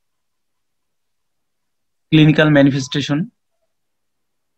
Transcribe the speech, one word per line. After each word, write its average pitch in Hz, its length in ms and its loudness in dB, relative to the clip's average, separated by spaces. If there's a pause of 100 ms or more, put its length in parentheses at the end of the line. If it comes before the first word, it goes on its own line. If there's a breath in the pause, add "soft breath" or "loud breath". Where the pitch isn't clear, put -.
(2000)
Clinical 156 400 2
manifestation, 143 800 -2 (1300)